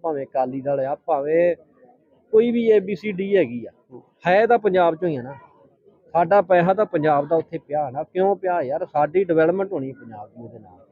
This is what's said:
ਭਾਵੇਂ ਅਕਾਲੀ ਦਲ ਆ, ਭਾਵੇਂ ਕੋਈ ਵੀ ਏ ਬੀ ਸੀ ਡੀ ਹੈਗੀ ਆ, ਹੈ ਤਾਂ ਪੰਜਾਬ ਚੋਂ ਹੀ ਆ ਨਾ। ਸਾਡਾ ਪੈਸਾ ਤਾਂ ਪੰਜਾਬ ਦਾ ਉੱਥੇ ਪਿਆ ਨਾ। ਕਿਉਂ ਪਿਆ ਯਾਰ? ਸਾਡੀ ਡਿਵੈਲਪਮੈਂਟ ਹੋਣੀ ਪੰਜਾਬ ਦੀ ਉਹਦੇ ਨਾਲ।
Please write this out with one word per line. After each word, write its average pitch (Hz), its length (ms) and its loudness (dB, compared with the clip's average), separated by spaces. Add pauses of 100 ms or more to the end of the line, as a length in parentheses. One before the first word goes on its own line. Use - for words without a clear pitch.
ਭਾਵੇਂ 147 240 -6
ਅਕਾਲੀ 131 360 -4
ਦਲ 139 180 -2
ਆ, 135 160 -4 (100)
ਭਾਵੇਂ 160 500 0 (760)
ਕੋਈ 233 200 4
ਵੀ 233 140 0
ਏ 214 140 6
ਬੀ 190 160 -4
ਸੀ 214 160 -8
ਡੀ 196 260 -2
ਹੈਗੀ 120 280 -2
ਆ, - 340 -20 (280)
ਹੈ 202 200 4
ਤਾਂ 233 120 4
ਪੰਜਾਬ 185 360 2
ਚੋਂ 175 140 -4
ਹੀ 151 60 -4
ਆ 123 60 -8
ਨਾ। 135 140 -14 (800)
ਸਾਡਾ 175 280 4
ਪੈਸਾ 180 320 2
ਤਾਂ 208 120 0
ਪੰਜਾਬ 147 420 0
ਦਾ 165 80 0
ਉੱਥੇ 160 220 -4
ਪਿਆ 147 320 -6
ਨਾ। 139 140 -8
ਕਿਉਂ 190 320 -2
ਪਿਆ 180 260 -4
ਯਾਰ? 147 240 -4
ਸਾਡੀ 151 380 0
ਡਿਵੈਲਪਮੈਂਟ 175 500 0
ਹੋਣੀ 135 180 -6
ਪੰਜਾਬ 110 380 -18
ਦੀ 120 140 -20
ਉਹਦੇ 113 160 -20
ਨਾਲ। - 200 -20 (120)